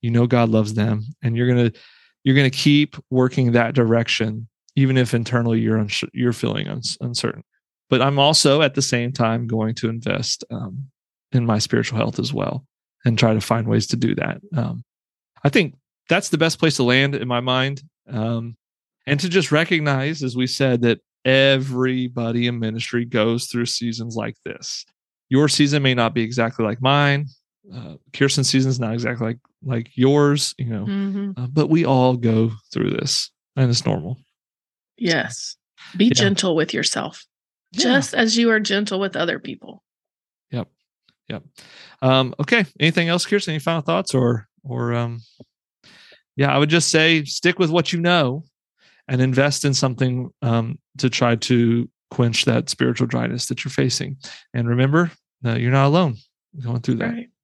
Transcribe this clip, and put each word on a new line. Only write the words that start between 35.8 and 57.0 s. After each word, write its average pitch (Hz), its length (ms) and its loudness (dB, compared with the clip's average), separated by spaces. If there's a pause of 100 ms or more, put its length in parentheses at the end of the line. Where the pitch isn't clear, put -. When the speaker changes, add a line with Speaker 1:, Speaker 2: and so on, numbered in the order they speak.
Speaker 2:
Be 202 100 4
Speaker 1:
Yeah. 240 80 4
Speaker 2:
gentle 196 400 2
with 156 180 0
yourself, - 520 -6 (480)
Speaker 1:
Yeah. 202 100 -2
Speaker 2:
just 254 320 2
as 226 240 2
you 233 120 4
are 220 100 2
gentle 202 400 -2
with 190 160 -4
other 170 240 -2
people. - 420 -16 (680)
Speaker 1:
Yep. 123 160 -6 (600)
Yep. 110 140 -10 (600)
Um, 131 360 2
okay. 190 280 0 (120)
Anything 165 300 2
else, 170 180 -2
Kirsten? 196 280 -2
Any 156 40 -4
final 165 240 -2
thoughts 175 320 -2
or, 120 320 0 (160)
or, 120 320 -6
um, 117 260 -4 (1160)
yeah, 139 180 0
I 135 40 2
would 147 120 2
just 165 200 2
say 160 340 4
stick 175 340 0
with 175 120 2
what 165 220 0
you 175 80 -2
know 165 440 2 (640)
and 127 120 0
invest 135 440 2
in 143 100 2
something, 127 560 -2 (120)
um, 117 360 0 (200)
to 131 120 0
try 117 260 2
to 117 520 2 (220)
quench 117 360 0
that 120 220 0
spiritual 123 380 -2
dryness 120 400 -4
that - 180 -8
you're 131 60 -8
facing. 135 460 -2 (380)
And 120 140 -2
remember, 139 420 2 (340)
uh, 117 100 0
you're 120 160 0
not 139 160 4
alone 147 300 2 (460)
going 120 180 -4
through 123 160 -2
that. 233 160 -2